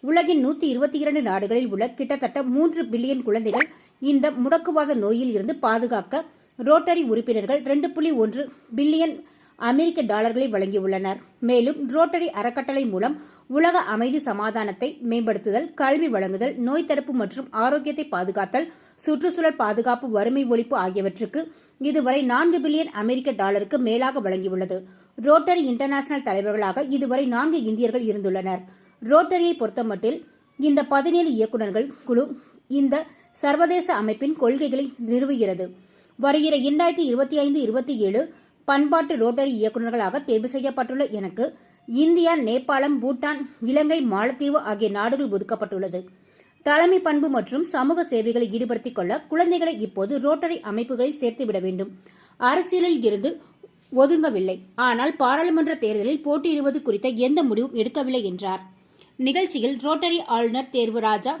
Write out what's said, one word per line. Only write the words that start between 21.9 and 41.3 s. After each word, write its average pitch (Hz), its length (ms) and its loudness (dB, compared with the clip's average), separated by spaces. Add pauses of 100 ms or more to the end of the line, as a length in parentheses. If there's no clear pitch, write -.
நான்கு 294 380 2
பில்லியன் 311 340 0
அமெரிக்க 254 380 -2
டாலருக்கு 202 480 0
மேலாக 254 420 0
வழங்கியுள்ளது. 185 560 -4 (400)
ரோட்டரி 320 480 4
இன்டர்நேஷனல் 277 580 -2
தலைவர்களாக 208 600 0
இதுவரை 262 420 0
நான்கு 262 380 0
இந்தியர்கள் 226 420 0
இருந்துள்ளனர். 190 560 -2 (400)
ரோட்டரியை 339 520 4
பொறுத்தமட்டில் 226 640 -2 (420)
இந்த 285 240 4
பதினேழு 320 460 2
இயக்குனர்கள் 220 580 0 (180)
குழு 240 180 2 (460)
இந்த 277 260 2 (380)
சர்வதேச 339 600 2
அமைப்பின் 220 400 -2
கொள்கைகளை 269 580 0 (120)
நிறுவுகிறது. 226 600 0 (540)
வருகிற 294 380 4
இரண்டாயிரத்தி 302 480 2
இருபத்தி 269 340 0
ஐந்து 285 220 2
இருபத்தி 254 360 -2
ஏழு 208 240 0 (460)
பண்பாட்டு 294 500 2
ரோட்டரி 247 360 0
இயக்குனர்களாக 226 720 -2
தேர்வு 233 240 0
செய்யப்பட்டுள்ள 262 600 -2
எனக்கு 202 360 -4 (420)